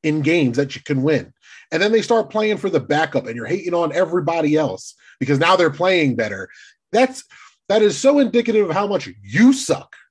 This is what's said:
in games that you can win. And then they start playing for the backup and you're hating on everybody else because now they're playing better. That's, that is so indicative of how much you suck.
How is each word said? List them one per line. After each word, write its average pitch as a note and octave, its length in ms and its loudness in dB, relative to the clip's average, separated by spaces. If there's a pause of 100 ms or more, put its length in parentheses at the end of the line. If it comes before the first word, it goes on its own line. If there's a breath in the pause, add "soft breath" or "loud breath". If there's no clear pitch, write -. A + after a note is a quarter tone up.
in D#3 180 0
games C#3+ 360 0
that C#3 180 -2
you - 60 -16
can C3+ 220 -2
win. C#3+ 280 -2 (400 loud breath)
And E3 100 0
then G#3+ 120 2
they A3+ 80 4
start A3 280 0
playing G#3+ 280 -2
for F#3 120 -4
the D#3+ 120 0
backup C#3+ 460 -4
and A#2 80 -10
you're A#2 100 -10
hating F3 280 -6
on E3 200 -2
everybody E3 640 0
else B2 380 -4 (240 soft breath)
because C#3 200 0
now E3+ 160 4
they're F3 140 4
playing D#3 480 0
better. G2+ 320 -6 (420 loud breath)
That's, B3+ 320 0 (460 loud breath)
that G#3+ 120 4
is G3 160 2
so C#4+ 220 4
indicative A3+ 500 2
of D#3 60 -4
how G3+ 120 -2
much G3 200 -4 (160)
you F#3 300 4
suck. - 420 -4 (160)